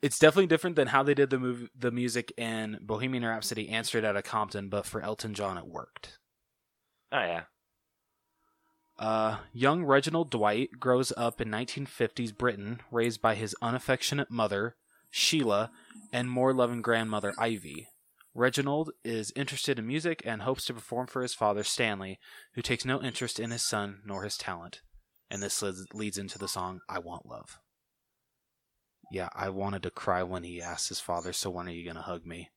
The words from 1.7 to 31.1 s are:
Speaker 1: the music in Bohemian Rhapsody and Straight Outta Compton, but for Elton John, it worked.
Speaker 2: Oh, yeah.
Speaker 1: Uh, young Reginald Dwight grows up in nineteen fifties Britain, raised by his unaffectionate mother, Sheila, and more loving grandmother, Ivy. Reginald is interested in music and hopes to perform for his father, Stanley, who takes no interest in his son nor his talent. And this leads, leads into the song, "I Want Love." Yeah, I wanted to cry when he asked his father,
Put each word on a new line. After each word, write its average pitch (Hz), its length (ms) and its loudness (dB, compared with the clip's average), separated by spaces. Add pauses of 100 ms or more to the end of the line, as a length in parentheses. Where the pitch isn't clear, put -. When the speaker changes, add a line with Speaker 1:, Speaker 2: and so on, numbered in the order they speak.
Speaker 1:
the 120 140 0
music 120 460 -2
in 110 440 -4
Bohemian 120 440 -2
Rhapsody 110 440 -2
and 113 160 -2
Straight 110 200 0
Outta 101 180 2
Compton, 101 460 -2
but 101 180 -2
for 110 140 -6
Elton 107 340 -6
John, 98 240 -2
it - 80 -14
worked. - 500 -14 (960)
Speaker 2:
Oh, 139 80 0
yeah. 85 220 -2 (1600)
Speaker 1:
Uh, 110 420 2 (120)
young 143 320 4
Reginald 147 480 4
Dwight 107 380 2 (100)
grows 127 380 4
up 117 240 0
in 113 80 -2
nineteen 123 360 -4
fifties 117 460 -2
Britain, 110 480 -2 (100)
raised 117 320 0
by 110 140 6
his 104 260 -4
unaffectionate 127 680 0
mother, 110 480 0 (340)
Sheila, 117 580 2 (440)
and 123 180 0
more 127 220 4
loving 120 280 2
grandmother, 110 560 2
Ivy. 95 520 -2 (440)
Reginald 139 580 2 (120)
is 113 320 -4
interested 135 440 -2
in 110 80 -4
music 156 380 -2
and 110 180 -4
hopes 131 220 -2
to 127 80 -6
perform 120 340 -6
for - 160 -4
his 123 100 -4
father, 104 300 2
Stanley, 98 560 -2 (340)
who 120 80 -6
takes 123 240 0
no 131 160 0
interest 123 380 -4
in 113 120 -4
his 120 140 -2
son 101 400 -2
nor 98 180 -4
his 104 140 -4
talent. 87 440 -8 (480)
And 98 140 -6
this - 180 -2
leads, 95 320 -4
leads 107 240 -6
into 98 200 -8
the 98 100 -6
song, 92 400 -4
"I - 120 -6
Want 87 260 -12
Love." - 340 -16 (1500)
Yeah, 90 220 -4
I 98 160 -4
wanted 98 340 -4
to 90 60 -2
cry 90 340 0
when 90 200 -6
he 87 180 -10
asked 85 260 -4
his - 140 -6
father, 87 320 -4